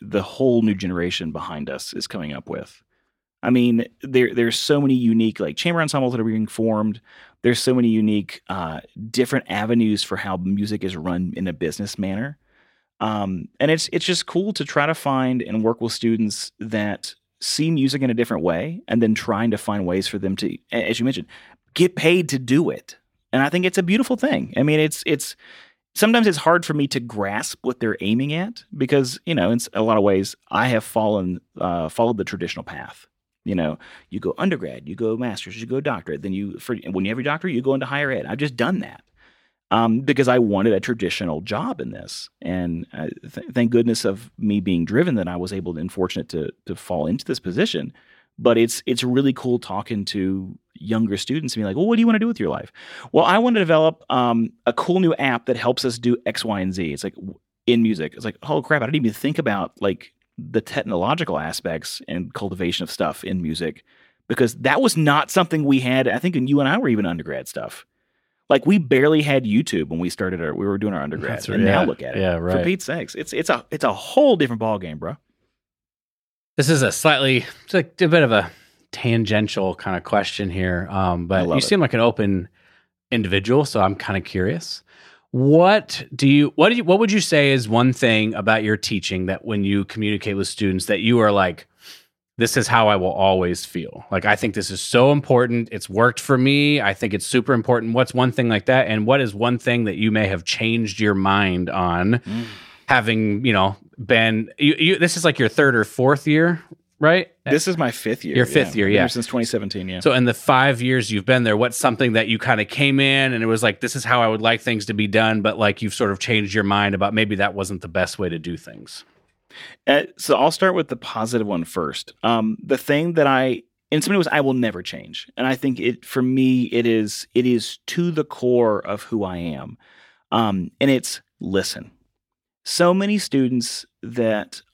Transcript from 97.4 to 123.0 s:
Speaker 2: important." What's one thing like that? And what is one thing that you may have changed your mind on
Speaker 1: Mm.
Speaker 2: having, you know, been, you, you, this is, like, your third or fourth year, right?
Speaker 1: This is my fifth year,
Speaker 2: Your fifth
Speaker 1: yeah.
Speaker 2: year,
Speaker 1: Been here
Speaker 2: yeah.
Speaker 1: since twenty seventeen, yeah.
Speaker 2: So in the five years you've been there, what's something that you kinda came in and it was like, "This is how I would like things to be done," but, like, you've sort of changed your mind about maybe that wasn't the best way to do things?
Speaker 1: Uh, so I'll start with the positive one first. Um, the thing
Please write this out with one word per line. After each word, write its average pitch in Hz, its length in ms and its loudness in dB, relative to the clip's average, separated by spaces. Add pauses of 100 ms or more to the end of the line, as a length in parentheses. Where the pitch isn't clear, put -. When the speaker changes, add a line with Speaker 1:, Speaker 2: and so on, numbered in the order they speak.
Speaker 2:
important." 113 400 0
What's 127 180 2
one 127 200 2
thing 120 160 0
like 107 180 0
that? 127 220 4
And 107 180 0
what 135 140 4
is 117 140 -2
one 120 220 0
thing 120 280 0
that 95 120 -4
you 107 140 0
may 107 160 2
have 92 180 -4
changed 113 540 -2
your 104 160 2
mind 95 560 2
on 90 440 0 (120)
Speaker 1:
Mm. 113 180 -6 (440)
Speaker 2:
having, 110 580 2
you 120 60 4
know, 98 240 2 (280)
been, 113 540 2
you, 147 200 4
you, 170 200 2
this 170 180 0
is, 170 80 -2
like, 160 140 2
your 120 100 4
third 139 280 4
or 107 80 4
fourth 135 420 0
year, 160 360 2 (360)
right? 170 320 4 (140)
Speaker 1:
This 143 240 2
is 180 80 0
my 139 140 0
fifth - 340 -6
year, 139 120 -4
Speaker 2:
Your 123 100 6
fifth 113 280 2
Speaker 1:
yeah. 110 40 0
Speaker 2:
year, 101 80 2
Speaker 1:
Been 98 60 2
here 104 100 4
Speaker 2:
yeah. 87 60 4
Speaker 1:
since 120 180 -4
twenty 117 180 -4
seventeen, 101 440 -6
yeah. 92 120 -8
Speaker 2:
So 139 120 4
in 127 120 4
the 120 100 4
five 131 460 4
years 123 300 0
you've 104 140 -2
been 127 180 4
there, 110 140 4
what's 117 200 0
something 123 360 2
that 110 160 2
you 113 100 0
kinda 107 260 0
came 139 360 2
in 135 320 2
and 113 100 -2
it 113 40 0
was 113 160 2
like, 107 180 0
"This 120 160 -6
is 131 80 -6
how 123 180 4
I 117 60 4
would 110 140 0
like 113 180 2
things 107 260 -4
to 107 80 -2
be 104 120 2
done," 110 360 2
but, 107 160 0
like, 104 240 2
you've 107 120 -4
sort 104 180 0
of 95 60 -4
changed 104 360 -2
your 107 100 2
mind 101 300 2
about 101 200 0
maybe 107 220 2
that 98 180 0
wasn't 95 280 -6
the 87 60 -12
best 87 300 -2
way 95 100 -4
to 82 100 -6
do 82 180 -8
things? - 480 -20 (800)
Speaker 1:
Uh, 143 160 4 (140)
so - 200 2
I'll 143 160 4
start 185 220 2
with 165 140 -2
the - 80 -6
positive 113 500 -4
one 90 180 -4
first. - 480 -8 (100)
Um, 110 400 0
the 135 160 0
thing 160 360 0